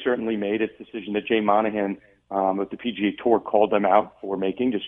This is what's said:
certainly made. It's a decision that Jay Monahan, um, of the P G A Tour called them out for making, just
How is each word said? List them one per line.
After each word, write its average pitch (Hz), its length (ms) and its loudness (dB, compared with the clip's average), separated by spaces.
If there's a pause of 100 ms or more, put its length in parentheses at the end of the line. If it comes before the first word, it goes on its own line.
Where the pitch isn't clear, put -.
certainly 113 340 -2
made. 104 260 -2
It's 107 180 -4
a 107 40 -16
decision 104 280 -10
that 104 140 -2
Jay 113 140 2
Monahan, 104 580 2 (320)
um, 95 300 0
of 98 100 -4
the 104 80 -10
P 120 140 -6
G 101 160 -2
A - 140 -8
Tour 113 180 4
called 104 300 2
them 101 140 2
out 98 380 4
for 98 160 -4
making, 98 340 -2
just 101 160 -4